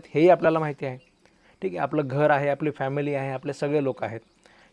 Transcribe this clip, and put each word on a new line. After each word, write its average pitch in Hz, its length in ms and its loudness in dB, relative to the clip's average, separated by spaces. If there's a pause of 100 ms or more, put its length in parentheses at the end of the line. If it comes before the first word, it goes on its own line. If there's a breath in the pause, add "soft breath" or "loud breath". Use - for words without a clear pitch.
हेही 156 240 4
आपल्याला 160 300 4
माहिती 151 260 -6
आहे. 127 120 -8 (640 soft breath)
ठीक - 100 -4
आहे, 170 60 -10
आपलं 151 280 -2
घर 143 240 2
आहे, 143 200 2
आपली 143 220 -2
फॅमिली 143 420 -4
आहे, 135 180 -4
आपले 135 220 -8
सगळे 147 300 0
लोक 131 200 -4
आहेत. 113 160 -8 (540 soft breath)